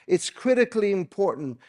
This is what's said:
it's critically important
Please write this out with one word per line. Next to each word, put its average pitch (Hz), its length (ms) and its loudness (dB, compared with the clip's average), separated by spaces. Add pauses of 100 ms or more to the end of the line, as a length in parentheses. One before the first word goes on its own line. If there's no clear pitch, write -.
it's - 240 0
critically 233 640 0
important 151 760 -4